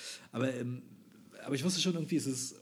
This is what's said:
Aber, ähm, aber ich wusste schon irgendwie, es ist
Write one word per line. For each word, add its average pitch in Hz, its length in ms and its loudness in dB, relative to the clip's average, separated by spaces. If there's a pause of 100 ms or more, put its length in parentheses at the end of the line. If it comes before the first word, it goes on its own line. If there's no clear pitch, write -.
(300)
Aber, 127 240 2
ähm, 123 280 -4 (640)
aber 135 100 0
ich 131 100 0
wusste 185 160 4
schon 180 140 4
irgendwie, 165 220 0
es 135 100 2
ist 131 360 -2